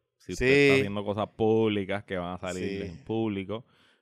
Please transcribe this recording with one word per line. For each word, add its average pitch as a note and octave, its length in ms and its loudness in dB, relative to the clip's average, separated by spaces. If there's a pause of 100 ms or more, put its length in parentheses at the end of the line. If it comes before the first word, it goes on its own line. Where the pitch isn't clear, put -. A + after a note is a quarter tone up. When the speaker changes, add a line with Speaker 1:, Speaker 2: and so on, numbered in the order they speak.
(180)
Speaker 1:
Si - 140 -14
usted A#2+ 140 -2
Speaker 2:
Sí. C3 60 6
Speaker 1:
está C#3 240 6
haciendo G2+ 280 -2
cosas G2+ 240 -2
públicas G#2+ 760 0
que G2 120 -6
van F2 180 -6
a F2+ 40 -8
salir F#2 460 -6
Speaker 2:
Sí. F2 40 -8
Speaker 1:
en F2 160 -16
público, A2 600 -4 (380)